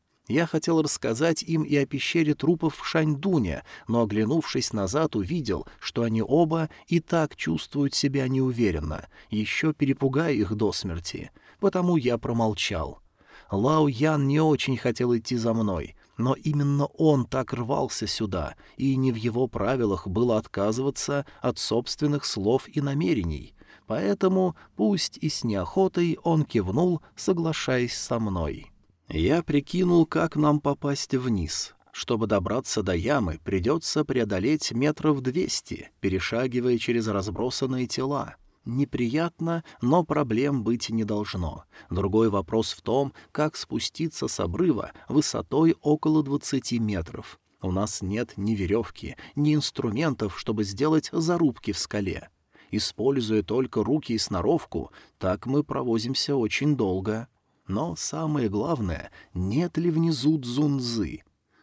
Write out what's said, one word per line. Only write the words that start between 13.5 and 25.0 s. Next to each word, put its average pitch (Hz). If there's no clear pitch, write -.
Лао 147
Ян 143
не 147
очень 143
хотел 120
идти 123
за 113
мной, 95
но 127
именно 143
он 147
так 131
рвался 123
сюда, 95
и 135
не 131
в 113
его 117
правилах 110
было 110
отказываться 131
от 123
собственных 147
слов 110
и -
намерений. 139
Поэтому, 190
пусть 208